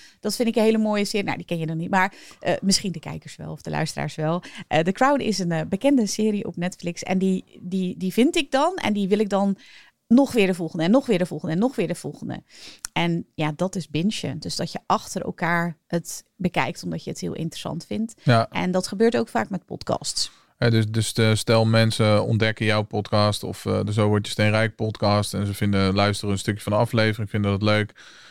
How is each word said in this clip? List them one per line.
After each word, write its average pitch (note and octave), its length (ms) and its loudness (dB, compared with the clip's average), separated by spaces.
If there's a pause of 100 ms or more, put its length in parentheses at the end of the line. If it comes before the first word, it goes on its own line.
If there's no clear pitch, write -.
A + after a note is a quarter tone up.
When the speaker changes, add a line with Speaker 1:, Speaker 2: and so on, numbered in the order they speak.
(200)
Speaker 1:
dat G#3 160 -4
vind A#3 120 2
ik A3 80 0
een G#3+ 60 4
hele A3 160 4
mooie G#3 260 0
serie. G3+ 220 -2
Nou, D#3 100 -4
die E3+ 100 -10
ken F3 120 -4
je D#3+ 80 -4
dan D#3+ 100 -4
niet, E3+ 140 -4
maar, F#3+ 240 2 (260)
eh, - 200 0
misschien F#3+ 320 0
de D#3+ 80 -10
kijkers D#3 360 -12
wel D3+ 140 -12
of D#3 120 -12
de D#3+ 80 -8
luisteraars D3+ 440 -4
wel. D#3+ 280 -2 (260)
Eh, D#3 120 2
The E3+ 120 2
Crown C4+ 280 2
is G3 180 -2
een, F3 140 -2
eh, D#3+ 160 0
bekende B3 380 2
serie G#3+ 400 0
op - 100 -10
Netflix. F3 460 -6
En - 160 0
die, F#3 260 0 (160)
die, F3+ 360 -4
die F#3 160 -4
vind D#4 240 4
ik D4+ 140 -2
dan D#4+ 260 2
en G#3+ 160 -2
die G3+ 160 0
wil G3+ 100 2
ik G#3+ 100 0
dan G3 280 2 (520)
nog C4+ 240 6
weer G#3 140 4
de F#3 80 2
volgende E3+ 300 -4
en F3 60 4
nog C4+ 160 4
weer G3+ 120 2
de F3 80 0
volgende D#3+ 280 -6
en F3 60 0
nog C4+ 160 0
weer E3+ 120 0
de F3+ 60 -2
volgende. - 480 -10 (500)
En E3+ 420 0
ja, D#3 220 -2
dat F#3 200 -4
is F3 120 -8
bingen. D#3 500 -2
Dus D#3+ 180 -8
dat - 160 -6
je - 140 -8
achter - 360 -2
elkaar E3+ 540 -2 (100)
het - 380 -6 (120)
bekijkt, E3+ 460 -2
omdat E3 220 -8
je - 60 -10
het - 100 -10
heel E3+ 140 -6
interessant - 520 -8
vindt. G#3+ 360 -6
Speaker 2:
Ja. A#2 280 4
Speaker 1:
En F3+ 200 -4
dat F#3 160 -2
gebeurt A3+ 300 0
ook A#3 120 -2
vaak A3 220 -4
met F#3+ 140 -8
podcasts. - 640 -6 (320)
Speaker 2:
Hè, A#2 80 4
dus, A2+ 180 4
dus, A2 240 -2
eh, A2 220 2
stel A2+ 300 2
mensen A2 600 4
ontdekken A2 420 2
jouw G#2+ 160 2
podcast G#2 600 0
of, - 240 -8
eh, G2+ 180 0
de G#2 80 -4
Zo G#2 160 4
Word G#2 180 2
Je - 60 -8
Steenrijk G#2+ 440 2
podcast G#2 580 0
en G2+ 120 -2
ze G2+ 80 -2
vinden, G2 400 2
luisteren G2+ 380 0
een F#2+ 60 -2
stukje G#2 240 -4
van G#2 100 -4
de G#2+ 60 2
aflevering, A2 520 0
vinden G2+ 200 0
dat G2 120 0
leuk. G#2+ 300 2 (380)